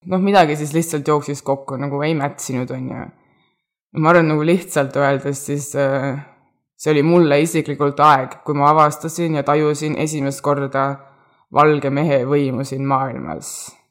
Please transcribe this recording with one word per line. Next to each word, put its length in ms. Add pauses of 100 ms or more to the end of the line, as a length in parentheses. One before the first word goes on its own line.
Noh, 120
midagi 360
siis 160
lihtsalt 360
jooksis 360
kokku, 360
nagu 240
ei 120
mätsinud, 560
on 160
ju. 200 (840)
Ma 160
arvan, 220
nagu 100
lihtsalt 560
öeldes 480
siis, 220 (100)
äh, 400 (580)
see 200
oli 100
mulle 380
isiklikult 580
aeg, 420
kui 140
ma 140
avastasin 680
ja 80
tajusin 560
esimest 400
korda 460 (680)
valge 400
mehe 320
võimu 400
siin 240
maailmas. 640 (400)